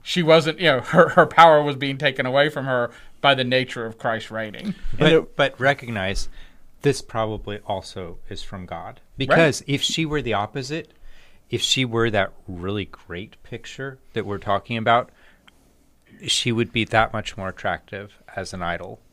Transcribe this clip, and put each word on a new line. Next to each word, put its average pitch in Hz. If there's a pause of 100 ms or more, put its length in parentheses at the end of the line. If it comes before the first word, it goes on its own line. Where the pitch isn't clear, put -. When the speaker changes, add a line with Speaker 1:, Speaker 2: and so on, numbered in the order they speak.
Speaker 1:
"She -
wasn't, 160
you 180
know, 135
her, 160
her 165
power 160
was 147
being 135
taken 139
away 139
from 139
her 123 (280)
by 143
the 131
nature 127
of 110
Christ 113
reigning." 110 (200)
Speaker 2:
But, 151
Speaker 3:
And 151
it -
Speaker 2:
but 135
recognize 117 (540)
this 143
probably 107
also 92 (100)
is -
from 95
God. 87 (180)
Speaker 1:
Right. 135
Speaker 2:
Because 151
if 139
she -
were 147
the 117
opposite, 131 (580)
if 117
she -
were 117
that 101 (160)
really 92
great -
picture 131 (140)
that 110
we're 98
talking 101
about, 117 (1120)
she -
would 113
be 110
that 113
much -
more 95
attractive 98 (160)
as 104
an 92
idol. 87 (120)